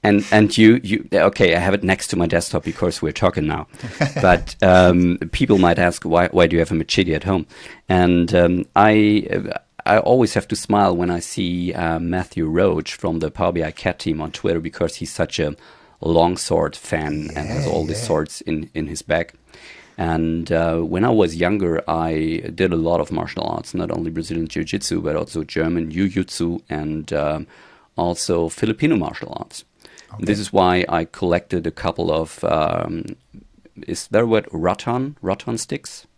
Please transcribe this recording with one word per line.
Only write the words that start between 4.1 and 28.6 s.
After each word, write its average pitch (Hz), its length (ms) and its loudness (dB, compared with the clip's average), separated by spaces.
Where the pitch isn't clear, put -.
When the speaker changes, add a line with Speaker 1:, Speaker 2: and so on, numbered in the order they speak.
Speaker 1:
But, 90 400 4
um, 90 540 6
people 117 260 2
might 87 200 4
ask, 87 260 0
"Why, 85 240 2
why 87 180 6
do 85 80 0
you 82 60 4
have 80 100 0
a 80 40 -2
machete 80 400 0
at 82 100 -4
home?" 92 220 -2
And, 90 460 4
um, 87 300 4
I, 107 500 6
I 107 120 4
always 123 360 4
have - 140 -2
to 113 80 -4
smile 101 380 2
when 87 160 0
I 87 100 -2
see, 87 540 -4
uh, 82 240 -2
Matthew 85 480 -4
Roach 82 480 0
from 82 260 -4
the 80 100 -4
Power 87 220 -2
B 85 120 -2
I 80 80 -4
cat - 260 -6
team 78 220 -4
on 76 120 -8
Twitter 82 280 -2
because 80 360 -6
he's - 160 -10
such - 280 -4
a 76 160 -2
Longsword 82 760 2
fan 76 580 -6
and 76 140 -8
has 76 160 -4
Speaker 2:
Yeah, 78 80 -2
Speaker 1:
all 80 120 -2
the 80 100 -6
Speaker 2:
yeah. - 120 -6
Speaker 1:
swords 78 360 -4
in, 80 320 -6
in 78 120 -6
his 78 160 -10
bag. 82 300 -4
And, 82 520 -2
uh, 82 260 0
when 85 260 -2
I 123 60 2
was 92 240 2
younger, 87 540 0
I 80 540 -2
did 92 180 0
a 85 40 0
lot 82 240 0
of - 100 -4
martial - 320 -6
arts, 76 320 -6
not 85 160 -4
only 82 220 -4
Brazilian 82 340 -6
Jiu-Jitsu, 85 560 -4
but 78 140 -4
also 80 260 -6
German 80 480 -2
Jiu-Jitsu 87 680 -2
and, 76 420 -6
um, 76 360 -2
also 85 520 -2
Filipino - 480 0